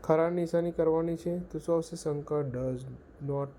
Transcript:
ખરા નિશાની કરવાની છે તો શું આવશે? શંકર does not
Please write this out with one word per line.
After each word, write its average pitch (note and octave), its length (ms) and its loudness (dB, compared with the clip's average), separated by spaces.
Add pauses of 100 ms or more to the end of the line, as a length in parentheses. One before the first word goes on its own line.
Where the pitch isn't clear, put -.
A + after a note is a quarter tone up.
ખરા E3 280 4
નિશાની E3+ 420 0
કરવાની E3 440 2
છે F3 220 -4 (140)
તો - 60 -6
શું E3+ 160 2
આવશે? E3 220 0
શંકર D3 460 -2
does B2+ 420 -4 (460)
not C#3 180 -2 (100)